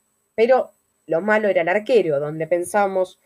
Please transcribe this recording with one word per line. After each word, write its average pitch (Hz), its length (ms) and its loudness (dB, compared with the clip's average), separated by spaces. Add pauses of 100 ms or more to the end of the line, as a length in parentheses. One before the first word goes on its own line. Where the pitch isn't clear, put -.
(340)
pero 233 380 2 (360)
lo 160 120 0
malo 214 300 0
era 180 120 2
el 165 60 -2
arquero, 185 540 0
donde 156 260 -6
pensamos 185 800 -2